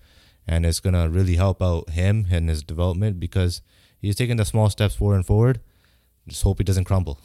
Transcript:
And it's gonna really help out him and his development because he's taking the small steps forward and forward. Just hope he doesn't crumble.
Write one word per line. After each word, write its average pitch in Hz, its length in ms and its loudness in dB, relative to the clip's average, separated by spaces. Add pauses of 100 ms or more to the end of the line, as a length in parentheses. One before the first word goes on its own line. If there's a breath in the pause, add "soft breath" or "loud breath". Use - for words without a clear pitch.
(480 soft breath)
And 82 180 0
it's 82 140 0
gonna 90 280 0
really 90 280 2
help 95 260 2
out 87 300 -2
him 98 400 0
and 85 180 0
his 76 140 -2
development 90 560 -2
because 90 420 -2 (380 soft breath)
he's 101 160 -2
taking 120 220 -2
the 107 80 2
small 107 260 2
steps 101 240 0
forward 101 220 2
and 90 80 0
forward. 113 340 2 (680 soft breath)
Just - 160 -10
hope 98 140 0
he 104 60 -2
doesn't 92 220 0
crumble. 85 400 -2